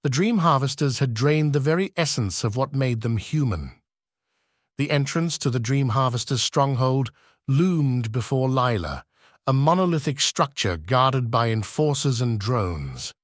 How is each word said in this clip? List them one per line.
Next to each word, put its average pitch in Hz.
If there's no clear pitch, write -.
The 147
Dream 196
Harvesters 139
had 127
drained 147
the 143
very 165
essence 123
of 107
what 135
made 127
them 117
human. 98
The 143
entrance 156
to 139
the 123
Dream 131
Harvesters' 123
stronghold 131
loomed 135
before 131
Lila, 117
a 135
monolithic 156
structure 104
guarded 127
by 117
enforcers 135
and 113
drones. 85